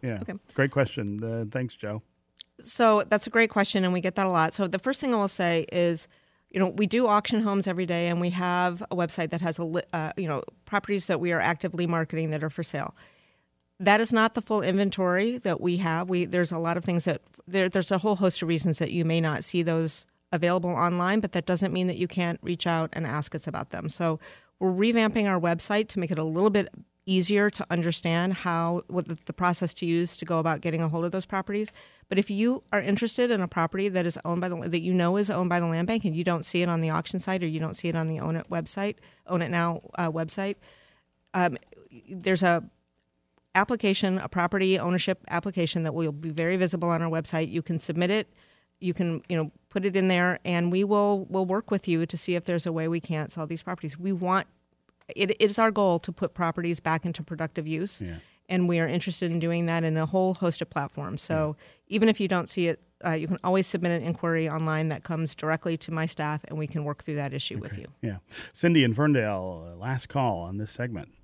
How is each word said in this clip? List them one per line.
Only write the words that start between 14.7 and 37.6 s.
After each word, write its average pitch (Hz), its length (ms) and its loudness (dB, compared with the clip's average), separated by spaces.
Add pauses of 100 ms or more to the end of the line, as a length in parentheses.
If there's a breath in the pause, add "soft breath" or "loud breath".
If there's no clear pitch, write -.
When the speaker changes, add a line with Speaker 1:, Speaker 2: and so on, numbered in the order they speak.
Speaker 2:
that 190 220 -2
we 175 180 0
have. 175 300 -2
We, 180 160 2
there's 180 280 2
a 170 60 -2
lot 165 180 0
of 170 80 -6
things 175 200 0
that, 165 160 0 (260)
there, 185 220 2
there's 180 220 0
a 190 80 4
whole 202 180 2
host 185 240 2
of 165 80 -2
reasons 165 300 2
that 165 120 -2
you 170 140 0
may 165 160 2
not 156 240 0
see 175 180 0
those 165 440 0 (260)
available 175 380 2
online, 175 500 2
but 202 120 -4
that 175 120 0
doesn't 180 300 0
mean 180 140 2
that 180 100 -2
you 175 100 0
can't 175 340 -2
reach 175 240 -2
out 165 280 2
and 160 120 -4
ask 147 280 -4
us 156 120 -6
about - 240 -6
them. - 200 -8
So 160 280 -2 (400 loud breath)
we're 185 140 2
revamping 220 560 2
our 185 100 2
website 175 500 0
to - 100 -6
make 175 120 -2
it 170 80 -2
a 160 60 -2
little 170 260 2
bit 196 180 2 (400)
easier 190 400 4
to - 220 -6
understand 170 600 0
how, 170 560 -2
what 175 180 -2
the, 165 100 -8 (100)
the - 60 -10
process 180 400 0
to - 140 -6
use 170 300 0
to - 80 -8
go 165 160 0
about 156 200 0
getting 165 220 -2
a 165 60 0
hold 165 160 -2
of 175 80 -4
those 185 120 -4
properties. 202 460 -4 (380 loud breath)
But 185 100 0
if 202 120 2
you 226 420 0
are 208 80 4
interested 233 500 2
in 214 100 2
a 180 60 0
property 185 420 0
that 185 160 0
is 170 200 -2
owned 170 160 0
by 180 80 -2
the, 175 80 -4
that 170 240 -2
you 175 120 0
know 180 240 4
is 202 140 0
owned 180 180 0
by 175 120 2
the 170 60 0
land 165 200 0
bank 220 180 0
and 160 120 0
you 170 80 -2
don't 170 200 0
see 175 180 0
it 175 60 2
on 170 120 0
the 160 100 0
auction 160 300 -2
site 190 240 -2
or - 20 0
you 156 140 -2